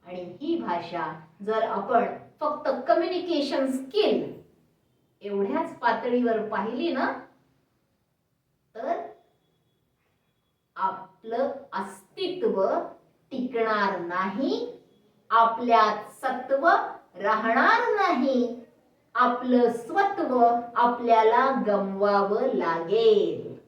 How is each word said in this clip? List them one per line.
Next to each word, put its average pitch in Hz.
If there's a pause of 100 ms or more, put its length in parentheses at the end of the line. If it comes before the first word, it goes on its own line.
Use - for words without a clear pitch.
आणि 180
ही 330
भाषा 175 (260)
जर 220
आपण 226 (340)
फक्त 302 (200)
कम्युनिकेशन 330
स्किल - (800)
एवढ्याच 202
पातळीवर 226
पाहिली 220
ना, - (1600)
तर 262 (1800)
आपलं - (200)
अस्तित्व 202 (640)
टिकणार 226
नाही, 202 (520)
आपल्यात 226 (120)
सत्व 277 (460)
राहणार 254
नाही, 269 (540)
आपलं 247
स्वत्व 330 (300)
आपल्याला 240
गमवावं 202
लागेल. 180